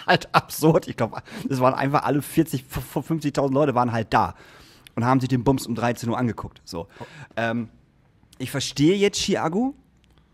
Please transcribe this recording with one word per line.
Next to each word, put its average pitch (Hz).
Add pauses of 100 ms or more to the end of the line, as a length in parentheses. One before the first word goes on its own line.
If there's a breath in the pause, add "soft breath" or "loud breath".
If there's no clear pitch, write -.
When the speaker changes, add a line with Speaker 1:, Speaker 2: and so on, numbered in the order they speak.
Speaker 1:
halt -
absurd. 160
Ich -
glaub, 113 (300 loud breath)
es 135
waren 127
einfach 139
alle 135
vierzig, -
fünfzigtausend 143
Leute 139
waren 120
halt 117
da 101 (600 loud breath)
und 117
haben 131
sich 127
den 127
Bums 131
um 117
dreizehn 117
Uhr 113
angeguckt. 117
So. 82 (120)
Speaker 2:
Oh. - (320 loud breath)
Speaker 1:
Ähm, 113 (720)
ich 127
verstehe -
jetzt 202
Chiago. 185 (600)